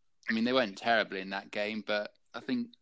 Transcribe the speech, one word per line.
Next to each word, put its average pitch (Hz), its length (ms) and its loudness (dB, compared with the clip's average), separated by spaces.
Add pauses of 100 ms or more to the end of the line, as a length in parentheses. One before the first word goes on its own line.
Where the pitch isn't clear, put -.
(300)
I 113 40 2
mean, 113 100 2
they 123 100 2
weren't 110 240 2
terribly 98 440 2
in 95 100 -8
that 98 200 -6
game, 107 340 -2
but 104 260 0 (220)
I 120 60 -8
think, 123 300 -2 (120)